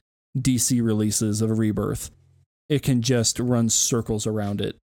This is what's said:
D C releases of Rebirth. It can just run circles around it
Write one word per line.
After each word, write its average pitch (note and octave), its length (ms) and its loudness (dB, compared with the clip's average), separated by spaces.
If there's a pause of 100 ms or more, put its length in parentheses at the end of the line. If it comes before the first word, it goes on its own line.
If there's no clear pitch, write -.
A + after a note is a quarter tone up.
(400)
D B2+ 180 2
C A#2+ 220 2
releases G#2+ 640 0
of A2 160 0
Rebirth. G#2 520 -2 (580)
It C#3+ 140 0
can B2+ 200 2
just A#2 360 0
run B2 300 2
circles A2 580 0
around G2+ 340 -4
it - 160 -6 (180)